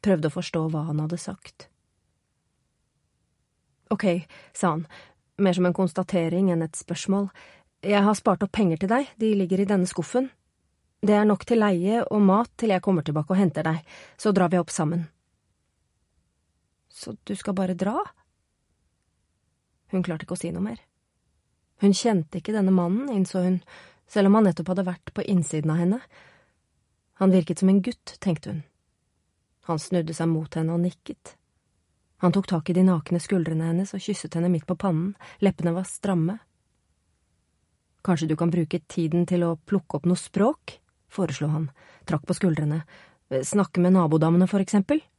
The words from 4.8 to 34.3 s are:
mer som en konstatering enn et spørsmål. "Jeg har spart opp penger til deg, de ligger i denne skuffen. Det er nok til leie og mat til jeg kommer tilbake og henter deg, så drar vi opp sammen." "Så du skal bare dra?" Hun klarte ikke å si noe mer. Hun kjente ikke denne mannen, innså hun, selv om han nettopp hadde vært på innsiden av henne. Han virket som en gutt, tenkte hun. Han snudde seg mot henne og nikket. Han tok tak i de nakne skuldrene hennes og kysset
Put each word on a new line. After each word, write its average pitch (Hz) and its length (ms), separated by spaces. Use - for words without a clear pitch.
mer 190 220
som 180 100
en 175 80
konstatering 185 760
enn 165 120
et 160 160
spørsmål. 196 480
"Jeg 202 200
har 208 120
spart 196 320
opp - 80
penger 170 240
til 196 120
deg, 269 280
de 220 160
ligger 190 280
i 190 40
denne 190 200
skuffen. - 420
Det 208 100
er 208 140
nok 202 180
til 233 140
leie 208 480
og 208 160
mat 202 320
til 220 160
jeg 185 120
kommer 180 200
tilbake 156 320
og 190 40
henter 160 280
deg, 160 160
så 214 160
drar 185 220
vi 180 100
opp - 80
sammen." 165 320
"Så - 300
du 202 80
skal 196 240
bare 185 160
dra?" 202 240
Hun 185 160
klarte 160 160
ikke 180 160
å - 0
si 170 160
noe 175 160
mer. 233 80
Hun 202 100
kjente 190 460
ikke 214 160
denne 190 180
mannen, 190 380
innså 190 320
hun, 185 160
selv 196 240
om 220 80
han 214 80
nettopp 170 240
hadde 185 160
vært - 260
på - 140
innsiden 156 480
av 175 80
henne. 202 160
Han 190 140
virket 180 280
som 190 100
en 196 120
gutt, - 380
tenkte 165 300
hun. 165 140
Han 160 120
snudde 165 320
seg 165 160
mot 160 240
henne 160 200
og 175 100
nikket. - 520
Han 175 120
tok 196 160
tak 170 200
i 170 80
de 185 80
nakne 170 360
skuldrene 165 480
hennes 180 240
og 196 80
kysset - 360